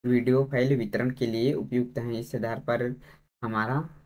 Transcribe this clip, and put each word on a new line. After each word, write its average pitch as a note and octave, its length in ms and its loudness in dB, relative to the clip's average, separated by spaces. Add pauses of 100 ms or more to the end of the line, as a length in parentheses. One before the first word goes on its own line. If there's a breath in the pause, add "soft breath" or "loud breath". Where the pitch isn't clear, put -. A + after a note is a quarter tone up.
वीडियो B2 380 4
फाइल C3 340 2
वितरण A2+ 320 -2
के B2+ 160 -4
लिए A#2 280 0
उपयुक्त B2 440 -2
हैं। A#2+ 140 -4
इस A#2 220 -8
आधार A2+ 260 -4
पर A#2+ 340 -2 (500 loud breath)
हमारा A2+ 440 -2 (180)